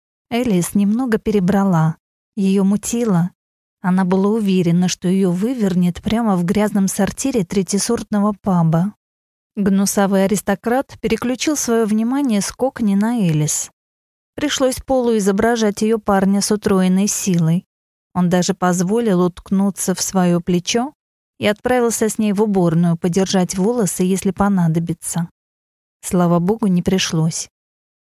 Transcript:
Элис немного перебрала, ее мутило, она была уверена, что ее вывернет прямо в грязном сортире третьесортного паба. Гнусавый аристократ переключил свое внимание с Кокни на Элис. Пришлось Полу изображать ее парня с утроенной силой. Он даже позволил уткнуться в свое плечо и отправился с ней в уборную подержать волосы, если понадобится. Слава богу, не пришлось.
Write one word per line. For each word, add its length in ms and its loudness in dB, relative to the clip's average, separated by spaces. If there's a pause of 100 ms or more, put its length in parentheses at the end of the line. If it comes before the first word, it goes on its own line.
(300)
Элис 440 0
немного 440 0
перебрала, 800 2 (360)
ее 300 2
мутило, 680 0 (560)
она 160 2
была 260 0
уверена, 580 2
что 180 -6
ее 240 2
вывернет 720 -2
прямо 320 0
в 100 0
грязном 440 0
сортире 560 -2
третьесортного 880 -2
паба. 600 0 (600)
Гнусавый 720 0
аристократ 760 -2
переключил 560 -2
свое 300 0
внимание 540 0
с 100 -6
Кокни 460 -2
на 240 0
Элис. 500 -2 (640)
Пришлось 500 -2
Полу 320 0
изображать 640 0
ее 180 0
парня 400 2
с 100 -4
утроенной 560 2
силой. 580 0 (480)
Он 160 0
даже 260 2
позволил 680 0
уткнуться 720 -2
в 60 -6
свое 400 0
плечо 520 -2 (460)
и 80 -4
отправился 600 0
с 100 -4
ней 140 0
в 100 0
уборную 540 2
подержать 600 0
волосы, 460 0
если 300 0
понадобится. 960 -2 (720)
Слава 400 2
богу, 260 0
не 160 2
пришлось. 640 -2 (640)